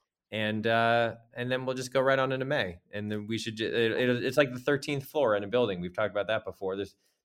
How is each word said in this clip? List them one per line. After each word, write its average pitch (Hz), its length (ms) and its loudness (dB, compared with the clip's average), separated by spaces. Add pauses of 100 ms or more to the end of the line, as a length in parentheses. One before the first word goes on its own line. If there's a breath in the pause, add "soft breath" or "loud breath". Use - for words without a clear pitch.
(320)
and, 107 360 -2
uh, 117 480 4 (180)
and 123 180 -6
then 127 140 -2
we'll 127 100 -4
just 127 160 -8
go 135 80 2
right 135 200 4
on 131 120 2
into 131 140 -2
May, 110 340 -2 (120)
and 104 200 -6
then 107 160 -4
we 113 120 -2
should 113 160 -6
ju-, 110 100 -2
it, 113 260 2
it, 123 320 2
it's 123 140 -2
like 139 160 4
the 123 60 -8
thirteenth 139 460 -2
floor 127 300 2
in 101 80 0
a 101 40 -6
building. 101 340 0
We've 90 120 -8
talked 107 180 -2
about 101 160 -2
that 107 180 -2
before. 95 300 -6
There's, 98 200 -6 (300)